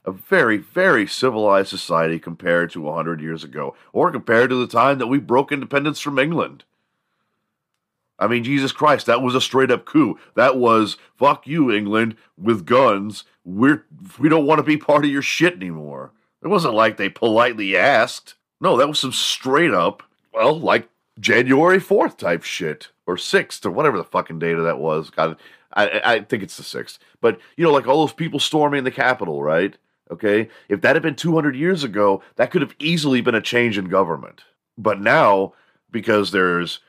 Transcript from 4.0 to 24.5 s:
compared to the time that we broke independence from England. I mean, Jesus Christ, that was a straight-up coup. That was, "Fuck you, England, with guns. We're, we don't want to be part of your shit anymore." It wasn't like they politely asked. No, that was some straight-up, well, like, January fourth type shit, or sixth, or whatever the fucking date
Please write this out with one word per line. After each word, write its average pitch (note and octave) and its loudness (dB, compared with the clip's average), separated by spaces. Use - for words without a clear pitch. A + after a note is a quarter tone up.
compared A#2+ 2
to B2+ -2
the B2 -2
time C3 2
that A#2 -4
we C#3 0
broke B2 0
independence C#3+ -4
from C#3 -4
England. C#3 -4
I G#2 0
mean, A#2 -2
Jesus C3+ -2
Christ, D3 2
that A#2+ 2
was B2 -2
a B2+ 0
straight-up B2+ 0
coup. C3 2
That C3 4
was, A2+ 2
"Fuck C#3+ 0
you, C#3+ 0
England, A2 -2
with G2 -2
guns. G#2+ 2
We're, A2 0
we A#2+ 2
don't D3+ 4
want D3+ 4
to - 2
be D3+ 0
part D3 2
of D3 0
your C#3 -4
shit E3+ 0
anymore." D2+ -12
It - -10
wasn't E3 0
like A2 2
they G2 -2
politely A2 0
asked. A#2+ 0
No, E3 2
that C#3 4
was D3+ -6
some C3 -4
straight-up, C3 0
well, C3 0
like, G2 0
January C3+ 2
fourth - -2
type F2 -4
shit, - -8
or F2+ -2
sixth, - -4
or G#2 -4
whatever B2+ 0
the F2 -6
fucking F2+ -6
date E2 -2